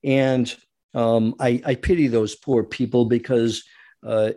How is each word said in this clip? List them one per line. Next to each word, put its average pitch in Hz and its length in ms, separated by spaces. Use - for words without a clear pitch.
And, 131 500
um, 113 440
I, 123 280
I 135 80
pity 160 340
those 110 260
poor 120 300
people, 120 400
because, 117 580
uh, 110 320